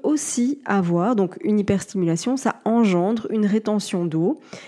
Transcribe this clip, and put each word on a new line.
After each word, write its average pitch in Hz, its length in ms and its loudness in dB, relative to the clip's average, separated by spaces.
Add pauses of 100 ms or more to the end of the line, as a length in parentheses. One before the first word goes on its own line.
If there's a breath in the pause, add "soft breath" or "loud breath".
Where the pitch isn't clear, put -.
aussi 285 600 0
avoir, 185 520 2
donc 190 260 0
une 214 160 0
hyperstimulation, 196 800 0
ça - 280 -2
engendre 214 680 2
une 214 140 0
rétention 208 640 0
d'eau 165 320 0 (300 loud breath)